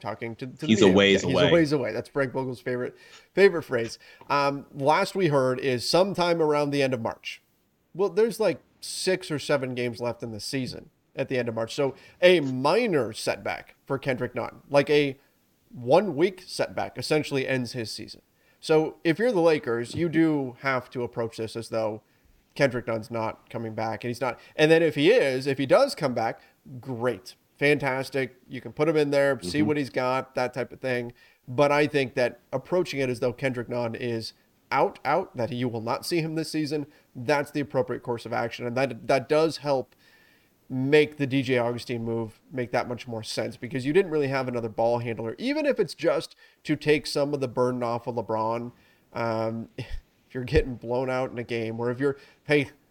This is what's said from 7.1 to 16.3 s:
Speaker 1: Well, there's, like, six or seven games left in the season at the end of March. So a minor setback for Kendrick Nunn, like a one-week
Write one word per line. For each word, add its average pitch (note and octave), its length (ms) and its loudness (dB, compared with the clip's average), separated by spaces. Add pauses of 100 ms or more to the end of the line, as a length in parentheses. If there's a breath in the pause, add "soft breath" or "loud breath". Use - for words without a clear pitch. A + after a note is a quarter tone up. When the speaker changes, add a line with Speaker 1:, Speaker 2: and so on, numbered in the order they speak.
Speaker 1:
Well, F#3+ 160 0
there's, G#3 300 0
like, G3 200 0 (220)
six - 500 -4
or D3 80 -2
seven C3 360 -2
games B2 260 -4
left A#2+ 220 -6
in A#2 80 -8
the G#2+ 100 -10
season A2+ 480 -8 (240)
at C3+ 140 -4
the C3 100 -2
end B2 120 -2
of A2+ 60 -6
March. A2+ 200 -4
So C#3 180 0 (280 loud breath)
a F3+ 180 8
minor C#3+ 720 0
setback - 640 -6 (100)
for C3+ 120 -4
Kendrick B2 360 -4
Nunn, - 360 -8
like C#3+ 200 2
a C#3+ 280 2 (560 soft breath)
one-week D#3 720 2